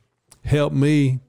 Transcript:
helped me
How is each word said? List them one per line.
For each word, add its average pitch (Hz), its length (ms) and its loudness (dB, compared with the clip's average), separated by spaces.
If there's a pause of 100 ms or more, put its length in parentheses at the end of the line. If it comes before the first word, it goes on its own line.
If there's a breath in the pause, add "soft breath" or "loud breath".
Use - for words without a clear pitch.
(440)
helped 147 320 -2
me 139 540 0